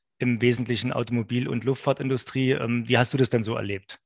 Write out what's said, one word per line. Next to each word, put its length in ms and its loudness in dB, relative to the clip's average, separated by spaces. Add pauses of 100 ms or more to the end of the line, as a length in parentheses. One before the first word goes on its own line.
(180)
im 240 0
Wesentlichen 500 0
Automobil- 560 -2
und 160 -4
Luftfahrtindustrie. 840 -2
Ähm, 360 -2
wie 120 4
hast 160 2
du 20 2
das 140 4
denn 120 2
so 120 -4
erlebt? 520 -8